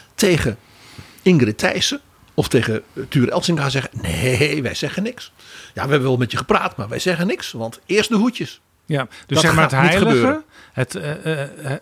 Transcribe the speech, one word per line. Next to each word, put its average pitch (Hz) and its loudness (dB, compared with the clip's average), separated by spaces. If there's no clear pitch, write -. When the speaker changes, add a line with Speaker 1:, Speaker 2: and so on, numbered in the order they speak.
Speaker 1:
tegen 156 2
Ingrid 120 4
Thijssen - -2
of - 0
tegen, 110 0
eh, - -8
Tuur 123 2
Eltsinga 151 0
zeggen: 131 -4
"Nee, 127 0
wij 113 -4
zeggen 165 -6
niks. - -10
Ja, 139 -8
we 139 -4
hebben 139 2
wel 127 2
met 123 -2
je 123 -4
gepraat, - -2
maar 101 -6
wij 123 -8
zeggen 180 -2
niks, 339 -6
want 113 -10
eerst 202 0
de 233 2
hoedjes." 208 -2
Speaker 2:
Ja, 143 -2
dus 117 -10
Speaker 1:
Dat 151 0
Speaker 2:
zeg 160 4
maar 156 4
Speaker 1:
gaat - -8
Speaker 2:
het 135 4
Speaker 1:
niet 143 6
Speaker 2:
heilige, 196 4
Speaker 1:
gebeuren. 269 2
Speaker 2:
het, 131 -4
eh, 151 -6
eh, 143 -4